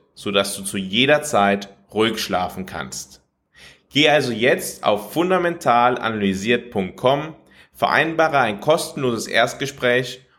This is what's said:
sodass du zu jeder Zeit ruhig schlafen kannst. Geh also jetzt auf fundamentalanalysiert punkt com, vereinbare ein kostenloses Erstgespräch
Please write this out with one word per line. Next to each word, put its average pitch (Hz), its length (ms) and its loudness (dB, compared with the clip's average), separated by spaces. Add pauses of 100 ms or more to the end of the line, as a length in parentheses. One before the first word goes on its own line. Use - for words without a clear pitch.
(140)
sodass 98 420 -2
du 98 60 -12
zu 101 160 -8
jeder 123 440 2
Zeit 101 520 0 (180)
ruhig 110 260 0
schlafen 90 460 -4
kannst. - 580 -12 (680)
Geh 147 160 4
also 143 240 2
jetzt 131 520 -2
auf 101 280 0
fundamentalanalysiert 120 1600 0
punkt 92 260 -6
com, 147 400 0 (380)
vereinbare 151 640 2
ein 110 220 0
kostenloses 135 680 -2
Erstgespräch 127 960 0 (160)